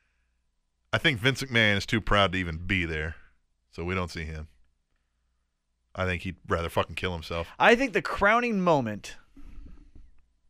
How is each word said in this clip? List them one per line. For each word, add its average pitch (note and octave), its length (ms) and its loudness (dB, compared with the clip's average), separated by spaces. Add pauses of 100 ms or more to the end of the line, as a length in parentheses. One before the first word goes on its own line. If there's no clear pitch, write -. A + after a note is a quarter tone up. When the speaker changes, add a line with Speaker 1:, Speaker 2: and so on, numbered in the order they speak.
(920)
Speaker 1:
I A2+ 40 2
think C#3 220 2
Vince B2+ 240 2
McMahon A2 340 4
is - 80 -4
too A2 160 0
proud G2 320 4
to F#2 40 0
even E2 200 -4 (100)
be F#2 180 0
there, D#2+ 300 -6 (560)
so E2+ 120 -10
we F#2 120 -2
don't F2+ 160 -4
see E2 140 -8
him. D#2 220 -10 (1500)
I F#2+ 100 0
think F2+ 180 -2
he'd F#2 120 -6 (120)
rather E2+ 220 -2
fucking F#2 260 -2
kill F#2 180 -4
himself. E2+ 340 -6 (120)
Speaker 2:
I G#3 160 8
think A#3+ 180 -2
the F3+ 80 0
crowning A3 600 0
moment B2+ 560 0 (1300)